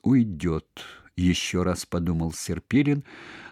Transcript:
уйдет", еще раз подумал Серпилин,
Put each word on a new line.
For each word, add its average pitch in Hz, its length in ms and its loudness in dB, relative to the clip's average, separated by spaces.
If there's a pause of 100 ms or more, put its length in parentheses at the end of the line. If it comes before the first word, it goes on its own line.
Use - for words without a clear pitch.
уйдет", 87 640 2 (560)
еще 90 420 2
раз 90 220 -2
подумал 82 480 -2
Серпилин, 143 720 0 (480)